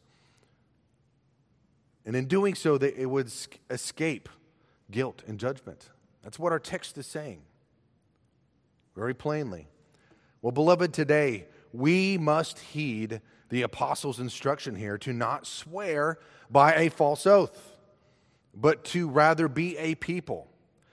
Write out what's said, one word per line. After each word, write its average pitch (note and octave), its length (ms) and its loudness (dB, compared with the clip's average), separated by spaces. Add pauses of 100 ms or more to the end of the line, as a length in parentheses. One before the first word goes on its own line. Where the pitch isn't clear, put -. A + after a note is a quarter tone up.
(2000)
And A2 120 -4
in C3 100 -2
doing F#3+ 300 2
so, D3 220 2
they, C#3 160 0
it C3 140 -4
would C3 180 -2
s-, - 200 -14 (240)
escape C3+ 580 -6 (640)
guilt A#2+ 380 -4
and G#2+ 100 -10
judgment. B2 520 -8 (340)
That's G#2 140 -18
what E3+ 120 -2
our D#3+ 80 0
text - 400 -12
is C3+ 80 -12
saying A#2 360 -12 (1500)
very A#2+ 180 -4
plainly. A#2+ 540 -8 (760)
Well, A#2+ 80 -2
beloved, E3 420 4
today C#3+ 540 0 (260)
we F3+ 460 2
must D#3 400 0
heed A2 600 -6 (300)
the B2 120 0
apostle's C3+ 560 -4
instruction B2+ 560 -6
here G#2 240 -6
to C3 140 -8
not A#2+ 340 -4
swear D#3+ 720 -4 (320)
by C#3+ 240 8
a D#3+ 160 4
false D3 340 0
oath, F#3+ 520 4 (760)
but D3+ 340 2
to F3 220 -2
rather D#3 380 6
be D#3 320 -4
a D#3+ 160 -4
people D#3 540 -8 (440)